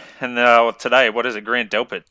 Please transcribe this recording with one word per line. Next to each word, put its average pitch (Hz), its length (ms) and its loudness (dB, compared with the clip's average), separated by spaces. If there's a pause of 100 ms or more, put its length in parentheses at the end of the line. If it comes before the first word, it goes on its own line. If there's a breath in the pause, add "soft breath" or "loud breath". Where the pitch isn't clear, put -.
(220 loud breath)
And, 123 180 -8
uh, 117 340 4
today, 123 380 0
what 117 160 -4
is 117 80 -6
it? 104 60 -10
Grant 117 300 -6
Delpit. 104 400 -6